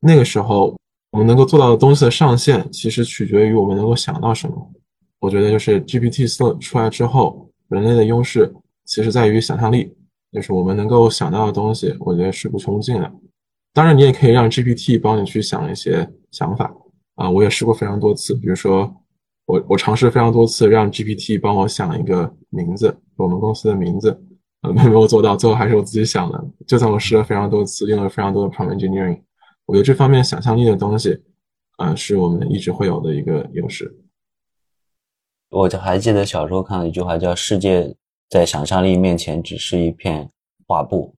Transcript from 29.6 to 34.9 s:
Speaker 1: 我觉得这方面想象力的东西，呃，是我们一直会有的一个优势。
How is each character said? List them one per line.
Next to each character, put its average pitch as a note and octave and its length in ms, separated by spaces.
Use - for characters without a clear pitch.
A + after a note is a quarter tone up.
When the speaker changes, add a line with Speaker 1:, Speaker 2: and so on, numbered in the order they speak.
Speaker 1:
我 - 80
觉 G2 60
得 G2+ 40
这 C3+ 100
方 C3+ 160
面 C3 140
想 - 180
象 A2+ 140
力 A#2+ 100
的 A2 100
东 G2+ 220
西， G2 220
呃， D#2+ 180
是 - 200
我 F2+ 140
们 E2+ 220
一 G2+ 60
直 F#2 140
会 G2 160
有 E2 140
的 D#2+ 120
一 C#2+ 80
个 D2+ 320
优 F2 140
势。 - 260